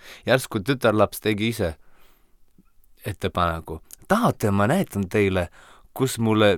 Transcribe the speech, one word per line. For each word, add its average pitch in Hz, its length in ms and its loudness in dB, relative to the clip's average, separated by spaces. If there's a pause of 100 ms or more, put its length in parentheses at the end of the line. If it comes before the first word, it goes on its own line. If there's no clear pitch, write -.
(280)
järsku 113 380 0
tütarlaps 107 580 2
tegi 110 300 -2
ise 90 220 -4 (1300)
ettepaneku: 85 760 -4 (280)
"Tahate, 185 440 0
ma 101 160 2
näitan 127 420 -2
teile, 95 380 0 (460)
kus 131 260 -2
mulle 107 380 4